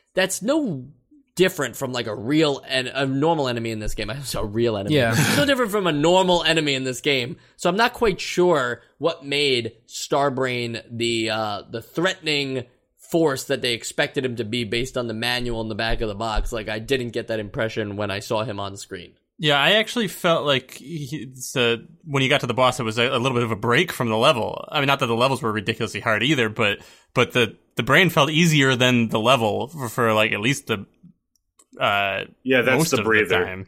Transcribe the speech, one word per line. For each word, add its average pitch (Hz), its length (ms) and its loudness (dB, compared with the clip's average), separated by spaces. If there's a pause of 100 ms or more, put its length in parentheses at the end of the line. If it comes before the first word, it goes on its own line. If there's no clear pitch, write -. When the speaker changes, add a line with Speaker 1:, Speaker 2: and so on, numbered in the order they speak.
(140)
Speaker 1:
That's 185 280 -2
no 214 440 -2 (500)
different 151 400 0
from, 127 160 -6
like, 120 140 -2
a 107 80 -6
real 139 520 0
en-, 131 220 -2
a 135 180 -2
normal 139 420 2
enemy 117 220 -2
in 110 80 -6
this 104 160 -4
game. 104 160 -4
<laughs> 123 60 -8
I'm 147 60 -12
so 104 200 -6
real 110 340 0
enemy. 101 200 0
Speaker 2:
Yeah. 117 160 4
Speaker 1:
It's - 240 2
no 285 80 4
different 254 260 2
from 196 160 0
a 165 60 2
normal 175 500 4
enemy 156 320 2
in 131 100 -4
this 127 180 -4
game. 139 340 -2 (200)
So - 120 -2
I'm 180 80 2
not 233 160 2
quite 214 280 0
sure 143 600 0 (180)
what 160 260 -4
made 139 480 0 (140)
Starbrain 127 1040 -2
the, 113 400 0
uh, 107 400 -4
the 113 120 -8
threatening 147 840 -2 (460)
force 156 340 2
that 135 180 -2
they 123 120 0
expected 143 500 -4
him 120 120 -4
to 117 80 -4
be 120 200 -2
based 120 320 -4
on 123 100 -2
the 113 80 -6
manual 120 460 -4
in 110 80 -6
the 107 80 -6
back 117 240 -2
of 110 80 -2
the 101 80 -6
box. 107 360 -2
Like, 110 160 -6
I 107 120 -6
didn't 120 300 -2
get 113 180 -6
that 113 100 -4
impression 107 580 -4
when 101 140 -4
I 98 100 -4
saw 107 220 -4
him 110 160 -6
on 98 180 -8
screen. 87 360 -14 (260)
Speaker 3:
Yeah, 143 220 2
I 156 120 4
actually 214 360 0
felt 165 380 0
like 135 240 0
he, 147 600 -10
it's, 127 240 -14
uh, 117 220 2 (300)
when 139 160 0
he 131 80 4
got 139 100 4
to - 60 -2
the 117 80 -2
boss, 127 260 2
it 120 40 -2
was 110 140 -4
a, 123 120 2
a 131 80 0
little 127 180 0
bit 120 80 2
of 113 60 -2
a 110 60 -2
break 120 360 2
from 120 160 -2
the 110 80 0
level. 117 560 2
I 151 80 0
mean, 139 60 0
not 139 140 2
that 135 80 0
the 117 60 0
levels 127 280 0
were 113 100 -2
ridiculously 107 480 -4
hard 107 220 0
either, 127 260 2
but, 107 300 0 (340)
but 120 200 2
the, 110 220 2 (200)
the 131 80 -2
brain 151 260 4
felt 156 220 2
easier 151 460 4
than 123 340 4
the 113 100 0
level 113 480 2
for, 135 220 -8
for, 117 240 2
like, 107 180 2
at 104 80 -2
least 131 280 -2
the, 107 180 -4 (920)
uh, 101 460 0 (180)
Speaker 4:
Yeah, 127 200 4
that's 131 160 4
Speaker 3:
most 165 140 2
Speaker 4:
the 131 40 4
Speaker 3:
of 107 80 0
the 107 40 0
Speaker 4:
breather. 104 360 4
Speaker 3:
time. 92 240 -8